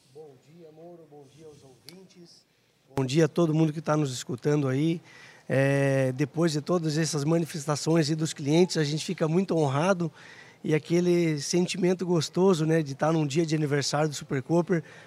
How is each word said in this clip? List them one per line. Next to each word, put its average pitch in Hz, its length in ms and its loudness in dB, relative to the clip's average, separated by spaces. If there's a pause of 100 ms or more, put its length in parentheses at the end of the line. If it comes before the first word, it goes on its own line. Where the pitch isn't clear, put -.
(140)
Bom 143 220 -20 (100)
dia, 160 300 -20
Moro, 165 340 -20
bom 143 240 -20
dia 156 120 -20
aos 143 180 -20
ouvintes. 175 800 -20 (480)
Bom 135 120 -2
dia 147 180 2
a 147 60 4
todo 165 240 0
mundo 160 180 2
que 156 100 -8
tá 151 140 -2
nos 147 160 0
escutando 143 560 -2
aí. 156 340 -2 (460)
É, 135 680 2
depois 151 380 -2
de 151 80 -2
todas 156 380 -2
essas 151 260 -2
manifestações 156 840 0
e 160 60 0
dos 156 180 -4
clientes, 160 440 2
a 160 60 2
gente 147 220 -4
fica 165 220 -2
muito 180 280 0
honrado 160 560 0 (520)
e 156 100 -2
aquele 170 640 2
sentimento 180 640 0
gostoso, 175 640 2
né, 160 160 2
de 135 140 -6
tá 156 180 0
num 156 140 2
dia 160 180 0
de 151 80 -4
aniversário 151 560 0
do 139 60 -10
Super 143 260 -6
Cooper, 170 420 0 (240)